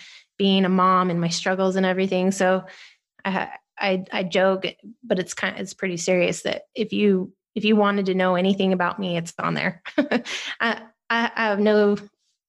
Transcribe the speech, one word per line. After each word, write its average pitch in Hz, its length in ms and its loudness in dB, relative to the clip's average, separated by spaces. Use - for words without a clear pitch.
being 196 260 4
a 180 60 2
mom 185 400 4
and 170 100 0
my 170 80 0
struggles 185 480 0
and 190 100 2
everything. 185 440 0
So 185 340 2
I, 190 260 -4
I, 190 340 -2
I 208 100 -2
joke, 190 420 0
but 214 160 -2
it's 185 160 -6
kind, - 240 -6
it's 190 160 -10
pretty 180 220 -6
serious 180 460 0
that - 200 -6
if 214 180 -4
you, 202 400 2
if 208 100 -4
you 214 120 4
wanted 202 300 2
to 185 80 0
know 185 200 2
anything 190 380 2
about 180 260 -2
me, 180 180 -4
it's 170 220 -6
on 170 160 -2
there. 165 360 -4
<laughs> - 80 -2
I, - 840 -4
I, 233 280 0
I 226 100 0
have 202 140 0
no, 208 360 4